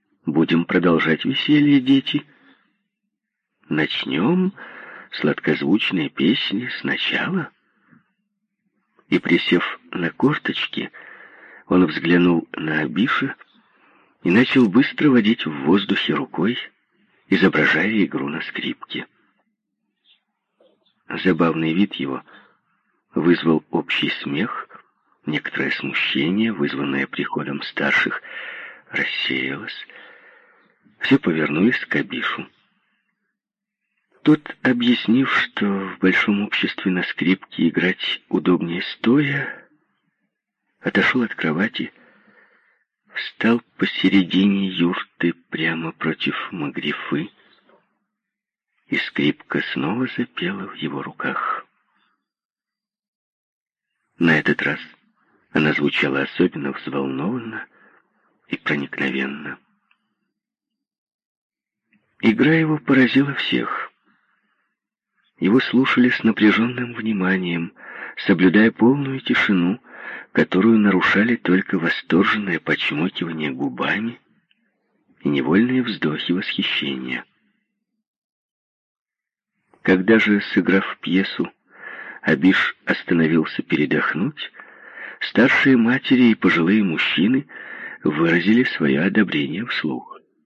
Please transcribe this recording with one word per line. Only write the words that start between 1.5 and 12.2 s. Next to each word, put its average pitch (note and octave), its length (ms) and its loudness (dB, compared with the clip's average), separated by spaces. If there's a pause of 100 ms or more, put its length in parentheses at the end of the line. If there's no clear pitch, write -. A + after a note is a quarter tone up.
дети. C3+ 460 0 (1400)
Начнем E3+ 840 0 (580)
сладкозвучные D2+ 960 -2
песни G2+ 600 0 (100)
сначала». - 720 -4 (1600)
И, - 100 2
присев - 600 0 (120)
на F2 180 -2
корточки, - 800 -2 (760)
он F2+ 180 4
взглянул E2+ 680 2